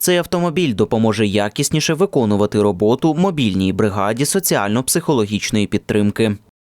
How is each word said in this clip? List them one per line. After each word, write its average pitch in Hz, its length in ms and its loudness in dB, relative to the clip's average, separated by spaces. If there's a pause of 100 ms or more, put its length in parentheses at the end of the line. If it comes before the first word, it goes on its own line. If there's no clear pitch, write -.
Цей 180 140 2
автомобіль 165 580 0
допоможе 110 520 2
якісніше 107 680 0
виконувати 107 680 2
роботу 107 520 2
мобільній 120 580 0
бригаді 104 520 -2
соціально-психологічної 110 1400 -2
підтримки. 104 680 0 (320)